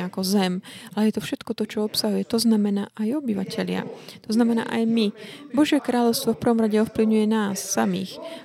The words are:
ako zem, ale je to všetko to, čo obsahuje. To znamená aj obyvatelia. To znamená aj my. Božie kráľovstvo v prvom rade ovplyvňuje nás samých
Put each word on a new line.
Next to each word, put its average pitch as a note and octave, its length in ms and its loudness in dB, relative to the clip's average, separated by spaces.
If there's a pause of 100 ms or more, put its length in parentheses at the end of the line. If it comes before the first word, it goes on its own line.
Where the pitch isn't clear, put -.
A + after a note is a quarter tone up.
ako F#3 160 -6
zem, F#3+ 400 2 (320)
ale G#3+ 160 2
je - 80 -4
to - 80 -2
všetko - 320 -6
to, G#3+ 80 -4
čo - 160 -8
obsahuje. G#3 480 -2
To A#3 80 2
znamená G#3 560 2
aj A3 240 -2
obyvatelia. F#3+ 640 -4 (460)
To - 20 -6
znamená A3+ 400 2
aj A3+ 160 0
my. A3+ 200 2 (440)
Božie D4 320 2
kráľovstvo A#3 560 2
v - 20 -18
prvom A3+ 220 2
rade G#3+ 160 2
ovplyvňuje A3 480 4
nás G#3 320 0
samých F#3+ 640 -2 (220)